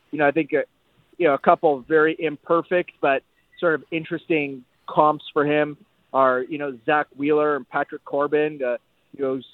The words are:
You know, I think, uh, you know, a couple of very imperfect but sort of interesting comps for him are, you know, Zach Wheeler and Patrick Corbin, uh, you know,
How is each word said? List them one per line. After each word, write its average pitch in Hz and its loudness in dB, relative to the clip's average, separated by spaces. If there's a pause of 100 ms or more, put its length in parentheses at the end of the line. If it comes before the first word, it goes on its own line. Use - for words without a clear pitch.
(120)
You 151 -6
know, 147 4
I 143 4
think, 151 -2
uh, - 0 (540)
you 175 2
know, 143 4
a - 0
couple 165 4
of 120 -14
very 156 4
imperfect 170 -2
but 135 0 (340)
sort 165 0
of 143 -4
interesting 151 -4 (200)
comps 151 2
for 147 0
him 147 0 (360)
are, 131 4
you 131 -8
know, 139 -8
Zach 151 0
Wheeler 151 0
and 127 -10
Patrick - -6
Corbin, 147 -2
uh, 123 -4 (400)
you 139 -6
know, 131 -4 (120)